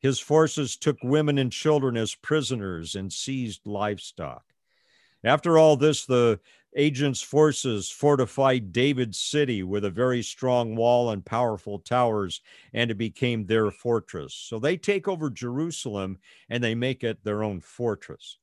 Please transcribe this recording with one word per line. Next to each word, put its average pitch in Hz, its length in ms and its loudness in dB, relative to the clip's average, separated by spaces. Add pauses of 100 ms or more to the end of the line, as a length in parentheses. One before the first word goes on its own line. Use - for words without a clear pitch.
His 131 200 0
forces 147 560 2
took - 260 -2
women 147 360 2
and 131 120 0
children 135 460 0
as 113 180 -2
prisoners 101 800 -4
and 95 160 -6
seized 127 560 -8
livestock. 98 760 -6 (800)
After 156 340 4
all 156 180 8
this, 143 300 2
the 120 320 4 (380)
agents' 139 460 0
forces 135 680 2
fortified 131 840 2
David's 127 460 0
city 127 440 0
with 101 220 -2
a 101 60 0
very 123 320 0
strong 120 540 0
wall 120 340 4
and 98 140 -4
powerful 110 540 -4
towers, 110 640 0 (320)
and 117 180 0
it 104 80 -4
became 113 480 -2
their 110 240 2
fortress. 92 640 -6
So - 240 -12
they 147 180 -2
take 196 320 -2
over 156 220 -4
Jerusalem 120 880 -6 (320)
and 120 120 -2
they 113 120 0
make 123 280 -4
it 113 220 -6
their 107 180 -2
own 101 180 -4
fortress. - 840 -8